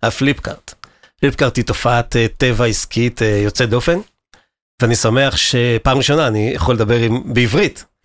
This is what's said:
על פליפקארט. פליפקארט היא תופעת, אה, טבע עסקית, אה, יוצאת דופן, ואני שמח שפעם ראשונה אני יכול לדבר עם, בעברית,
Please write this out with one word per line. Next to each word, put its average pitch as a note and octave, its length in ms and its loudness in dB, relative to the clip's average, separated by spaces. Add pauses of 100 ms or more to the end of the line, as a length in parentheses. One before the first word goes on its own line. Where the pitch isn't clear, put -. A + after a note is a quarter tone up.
על A2+ 80 0
פליפקארט. - 640 -4 (460)
פליפקארט C#3 360 0
היא A#2+ 80 0
תופעת, - 520 0
אה, A#2 100 2 (100)
טבע B2 300 2
עסקית, A#2 560 -2
אה, G#2 220 2
יוצאת A2 260 0
דופן, D3 280 0 (840)
ואני A#2 140 2
שמח B2 400 0
שפעם A#2+ 600 2
ראשונה D3 300 2
אני G#2+ 280 0
יכול B2 200 0
לדבר A2+ 240 2
עם, A#2 360 -2
בעברית, B2 500 0 (200)